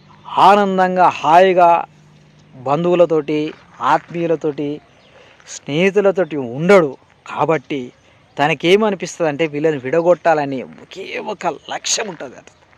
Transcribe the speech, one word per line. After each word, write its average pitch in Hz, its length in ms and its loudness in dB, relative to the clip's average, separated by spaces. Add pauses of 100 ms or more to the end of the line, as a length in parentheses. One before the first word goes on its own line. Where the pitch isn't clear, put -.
(380)
ఆనందంగా, 185 680 4
హాయిగా 170 800 4 (680)
బంధువులతోటి, 156 1000 0 (280)
ఆత్మీయులతోటి, 156 1000 -4 (680)
స్నేహితులతోటి 180 880 -2
ఉండడు. 143 600 2 (300)
కాబట్టి 147 640 -4 (480)
తనకేమనిపిస్తుందంటే, 165 1080 0
వీళ్ళని 147 300 -2
విడగొట్టాలని 151 840 -2
ఒకే - 560 -16
ఒక 214 280 -10
లక్ష్యం 175 600 -8
ఉంటుంది 147 260 -16
అత-, - 180 -20 (240)